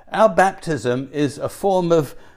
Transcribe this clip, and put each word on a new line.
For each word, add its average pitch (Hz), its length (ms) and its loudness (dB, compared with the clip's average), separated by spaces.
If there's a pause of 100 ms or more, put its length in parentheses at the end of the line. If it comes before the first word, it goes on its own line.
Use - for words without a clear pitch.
(100)
our 214 180 4
baptism 151 840 -2
is 147 240 -2
a 139 120 -6
form 185 440 -2
of 156 220 2 (220)